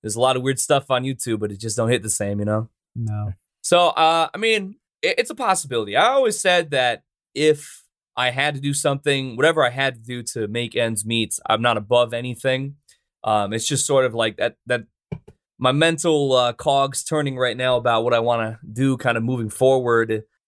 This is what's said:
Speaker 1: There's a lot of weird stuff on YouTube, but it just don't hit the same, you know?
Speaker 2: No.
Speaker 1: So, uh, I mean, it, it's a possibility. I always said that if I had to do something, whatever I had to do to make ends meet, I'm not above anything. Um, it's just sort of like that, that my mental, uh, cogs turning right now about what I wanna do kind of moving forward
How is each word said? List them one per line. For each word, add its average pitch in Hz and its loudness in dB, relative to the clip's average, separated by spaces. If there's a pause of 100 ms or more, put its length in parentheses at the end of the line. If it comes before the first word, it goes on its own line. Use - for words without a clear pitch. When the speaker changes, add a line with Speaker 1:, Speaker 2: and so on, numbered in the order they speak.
Speaker 1:
There's 107 -6
a 117 0
lot 127 4
of 127 -4
weird 131 -2
stuff 143 2
on 127 0
YouTube, 127 -4
but 104 -4
it 98 -12
just 110 -6
don't 113 0
hit 120 2
the 107 -8
same, 104 -2
you 104 -2
know? 107 -2 (260)
Speaker 2:
No. 107 -6 (300)
Speaker 1:
So, 175 4
uh, 160 2
I - -10
mean, 208 -2 (260)
it, 175 0
it's 226 -2
a - -8
possibility. 127 -2
I 190 4
always 262 0
said 175 0
that 127 0 (300)
if 151 0 (320)
I 123 0
had 139 -2
to 135 -6
do 143 -2
something, 139 0
whatever 151 4
I 123 2
had 131 -2
to 113 -20
do 120 -10
to 113 -6
make 117 -6
ends 113 -2
meet, 113 -2 (120)
I'm 110 2
not 117 2
above 117 2
anything. 131 -4 (480)
Um, 104 0
it's 117 -4
just - -2
sort 135 2
of 117 -2
like 113 -2
that, 117 -2 (120)
that 120 -2 (720)
my 127 2
mental, 151 2
uh, 123 4
cogs 139 0
turning 143 -2
right 123 -2
now 127 2
about 117 2
what 120 2
I 117 4
wanna 113 -2 (120)
do 131 0
kind 120 -2
of 113 -2
moving 117 -2
forward 117 2 (240)